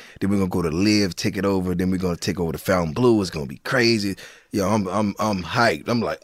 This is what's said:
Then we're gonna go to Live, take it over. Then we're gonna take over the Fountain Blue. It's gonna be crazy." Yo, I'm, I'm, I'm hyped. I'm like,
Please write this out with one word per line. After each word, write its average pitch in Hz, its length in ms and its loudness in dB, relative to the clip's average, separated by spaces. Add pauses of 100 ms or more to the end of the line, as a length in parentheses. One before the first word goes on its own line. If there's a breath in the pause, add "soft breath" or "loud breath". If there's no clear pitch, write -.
(200 loud breath)
Then 98 100 0
we're 101 80 2
gonna 95 120 2
go 90 120 -2
to 82 100 0
Live, 101 440 2
take 90 220 -2
it 95 80 -2
over. 92 300 0
Then 92 160 0
we're 92 60 0
gonna 87 200 -2
take 92 220 -4
over 82 120 0
the 73 60 -6
Fountain 87 360 0
Blue. 117 280 4
It's 87 80 -4
gonna 80 160 -6
be 65 140 -12
crazy." 113 560 0 (360 loud breath)
Yo, 98 180 0
I'm, 104 180 0
I'm, 98 320 -2
I'm 104 240 -2
hyped. 92 440 0
I'm 120 140 0
like, 80 220 -4